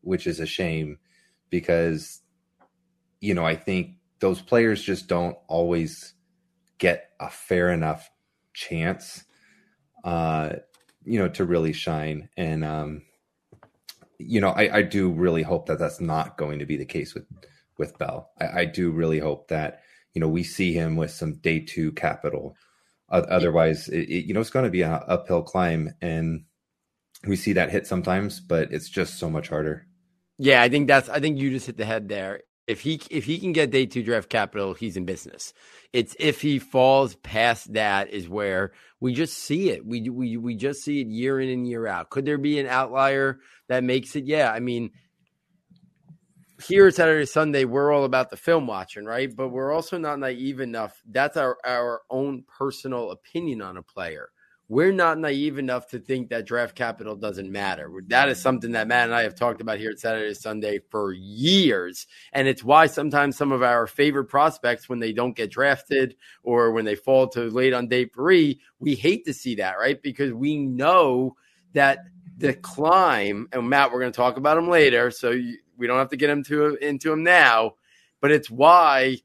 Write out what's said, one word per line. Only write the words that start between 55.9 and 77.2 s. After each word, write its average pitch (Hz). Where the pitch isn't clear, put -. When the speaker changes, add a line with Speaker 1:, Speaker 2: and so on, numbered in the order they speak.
Speaker 2:
think 127
that 117
draft 120
capital 110
doesn't 98
matter. 90
That 131
is 123
something 120
that 110
Matt 120
and 117
I 117
have 104
talked 120
about 110
here 110
at 104
Saturday 110
Sunday 104
for 101
years. 104
And 135
it's 131
why 151
sometimes 143
some 143
of 127
our 120
favorite 143
prospects, 143
when 123
they 113
don't 120
get 107
drafted 135
or 117
when 113
they 104
fall 131
too 117
late 127
on 120
day 123
three, 151
we 147
hate 156
to 143
see 120
that, 95
right? 131
Because 139
we 143
know 135
that 139
the 135
climb, 131
and 120
Matt, 139
we're 123
gonna 123
talk 123
about 151
him 170
later, 127
so 120
you, 120
we 123
don't 123
have 135
to 147
get 143
into, 147
into 143
him 156